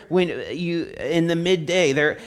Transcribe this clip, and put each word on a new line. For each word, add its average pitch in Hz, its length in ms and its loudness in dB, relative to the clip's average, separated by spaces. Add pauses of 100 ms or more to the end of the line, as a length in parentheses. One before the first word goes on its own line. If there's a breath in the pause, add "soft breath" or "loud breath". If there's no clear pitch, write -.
when 180 200 2
you, 170 560 -4 (140)
in 165 280 0
the 170 100 0
midday. 170 560 2
There 147 240 2 (100)